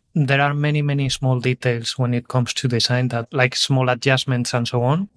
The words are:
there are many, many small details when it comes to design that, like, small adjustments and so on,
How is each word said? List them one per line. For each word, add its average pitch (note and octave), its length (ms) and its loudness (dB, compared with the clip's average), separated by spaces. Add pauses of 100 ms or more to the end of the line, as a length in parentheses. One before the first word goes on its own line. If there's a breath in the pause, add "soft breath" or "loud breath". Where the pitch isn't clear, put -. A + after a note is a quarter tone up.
(140)
there C#3 280 2
are C#3+ 120 2
many, D3+ 280 0
many C#3+ 260 0
small B2+ 320 0
details A#2+ 580 -2
when A#2+ 160 0
it A#2+ 140 -4
comes B2 280 0
to - 120 -2
design B2 420 0
that, A#2 240 -6
like, B2+ 220 2
small C3 320 2
adjustments B2+ 640 0
and A#2+ 140 0
so A#2+ 160 0
on, E3 340 0